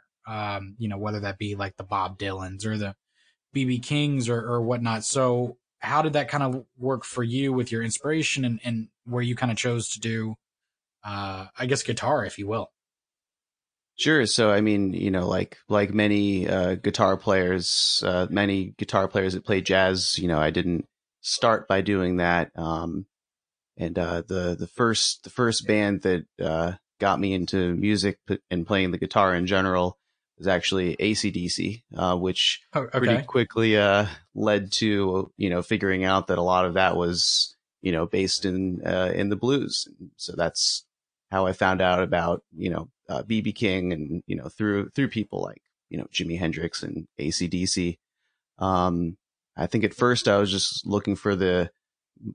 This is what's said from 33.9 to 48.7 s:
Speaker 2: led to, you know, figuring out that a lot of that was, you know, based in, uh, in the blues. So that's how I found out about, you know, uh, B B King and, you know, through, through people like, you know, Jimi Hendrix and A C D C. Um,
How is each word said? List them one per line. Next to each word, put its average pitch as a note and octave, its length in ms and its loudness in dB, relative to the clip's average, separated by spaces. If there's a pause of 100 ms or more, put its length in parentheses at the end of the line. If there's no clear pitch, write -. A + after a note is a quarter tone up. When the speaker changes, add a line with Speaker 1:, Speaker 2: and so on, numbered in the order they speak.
Speaker 2:
led G#2 400 0
to, G2 640 0
you G2+ 140 -2
know, F2 120 0
figuring F#2+ 440 0
out F#2+ 220 2
that F#2 100 2
a F2 40 0
lot F2+ 220 4
of F2+ 120 0
that F#2 200 4
was, F2 640 0 (240)
you F#2 100 -2
know, E2 140 2
based F#2+ 400 -2
in, F#2 400 -2
uh, F2+ 280 2
in F#2+ 140 0
the G#2 80 0
blues. A#2+ 540 -2 (260)
So - 220 -12
that's - 480 0 (440)
how F#2+ 160 0
I F#2 60 0
found F#2+ 300 2
out F2+ 200 4
about, E2+ 420 0 (120)
you F#2 140 -4
know, D#2+ 180 -4 (220)
uh, - 140 -4
B A2 180 0
B G#2+ 100 -2
King F#2+ 400 0
and, D#2 340 -6
you G2 120 -6
know, A#1+ 100 -10
through, G2+ 440 -2
through C3+ 180 0
people G2+ 320 -4
like, - 220 -10 (260)
you - 80 -8
know, - 160 -8
Jimi E2+ 260 -2
Hendrix E2 420 -4
and - 360 -10
A D2 140 -4
C F2+ 180 -2
D F2+ 160 -2
C. F2 340 -2 (580)
Um, F2+ 600 0 (400)